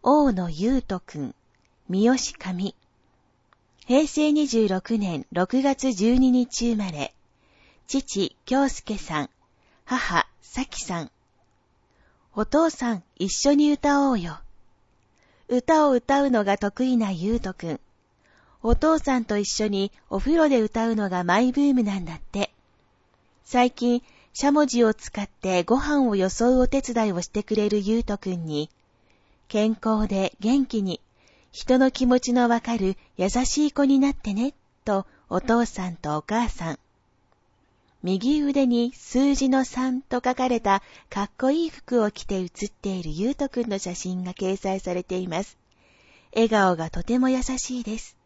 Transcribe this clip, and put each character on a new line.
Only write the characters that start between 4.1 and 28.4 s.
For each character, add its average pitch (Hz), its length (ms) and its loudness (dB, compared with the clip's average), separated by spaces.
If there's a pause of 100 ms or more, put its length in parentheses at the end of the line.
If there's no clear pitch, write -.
二 302 160 2
十 220 220 2
六 190 280 -2
年 175 360 -4
六 185 280 0
月 269 300 0
十 220 240 2
二 262 160 6
日 240 380 0
生 226 80 0
ま 196 120 -4
れ。 147 220 -8 (760)
父、 - 480 -4 (100)
京 269 220 2
介 - 300 -6
さ 151 280 -6
ん。 - 40 -20 (540)
母、 - 440 0 (140)
咲 - 420 -8
さ 170 200 -6
ん。 - 80 -14 (1200)
お 214 100 -2
父 320 280 2
さ 233 240 -4
ん、 175 80 -10 (120)
一 190 140 -4
緒 277 240 2
に 294 180 4
歌 285 380 2
お 254 40 0
う 214 60 0
よ。 165 200 -8 (1080)
歌 302 400 2
を 277 40 4
歌 277 320 2
う 277 80 2
の 214 120 2
が 196 140 0
得 208 260 -4
意 254 140 2
な 208 140 0
優 185 220 -4
斗 190 200 -4
く 165 200 -8
ん。 - 60 -8 (840)
お 233 100 4
父 320 240 2
さ 262 220 0
ん 226 60 -4
と 208 120 -2
一 202 80 -2
緒 - 220 -4
に 196 240 -2 (180)
お 196 80 -4
風 294 200 0
呂 311 120 4
で 247 120 4
歌 226 280 -2
う 226 60 0
の 202 140 -2
が 180 140 -2
マ 180 180 2
イ 254 100 2
ブ 285 100 0
ー 285 140 4
ム 247 80 2
な 196 160 -2
ん 170 60 -8
だ 165 100 -10
っ - 40 -18
て。 - 320 -6 (920)
最 247 260 2
近、 240 320 0 (320)
し - 100 -4
ゃ 285 80 4
も 294 140 4
じ 240 180 2
を 220 120 4
使 - 260 -10
っ 202 80 -6
て 185 340 -2
ご 233 140 2
飯 277 320 2
を 202 60 0
よ 185 160 2
そ 247 240 2
う 254 60 4
お 247 60 4
手 269 140 0
伝 226 280 -2
い - 20 0
を 175 100 -2
し - 60 -10
て 208 160 -6
く - 100 -4
れ 208 160 0
る 208 120 0
優 220 200 0
斗 208 160 -4
く - 140 -8
ん 170 160 -6